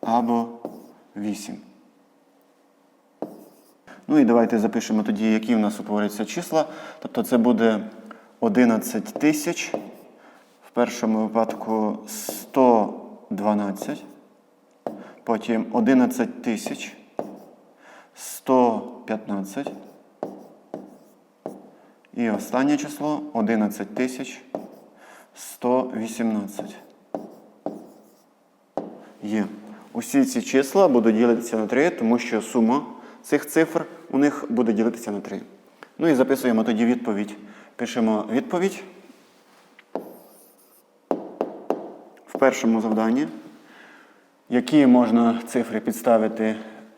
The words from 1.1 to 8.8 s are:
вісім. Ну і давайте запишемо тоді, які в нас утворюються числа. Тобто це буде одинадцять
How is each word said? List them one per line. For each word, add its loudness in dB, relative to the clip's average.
вісім. -6
Ну 6
і 8
давайте 4
запишемо 0
тоді, 0
які 2
в 2
нас 0
утворюються -2
числа. -2
Тобто -4
це 2
буде 4
одинадцять 2